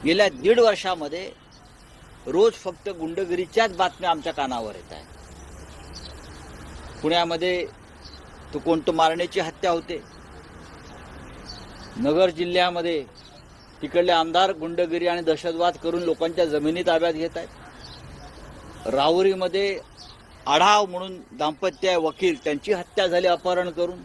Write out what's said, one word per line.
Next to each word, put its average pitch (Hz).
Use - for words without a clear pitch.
गेल्या 190
दीड 190
वर्षामध्ये 180
रोज 202
फक्त -
गुंडगिरीच्याच 180
बातम्या 180
आमच्या 160
कानावर 117
येत 87
आहेत. 76
पुण्यामध्ये 170
तो 147
कोणतं 160
मारण्याची 165
हत्या 175
होते, 170
नगर 156
जिल्ह्यामध्ये 175
तिकडले 175
आमदार 165
गुंडगिरी 170
आणि 175
दहशतवाद 165
करून 165
लोकांच्या 165
जमिनी 151
ताब्यात 165
घेत 160
आहेत, -
राहुरीमध्ये 185
आढाव 196
म्हणून 180
दाम्पत्य 151
आहे 180
वकील, 160
त्यांची 156
हत्या 185
झाली 180
अपहरण 180
करून. 175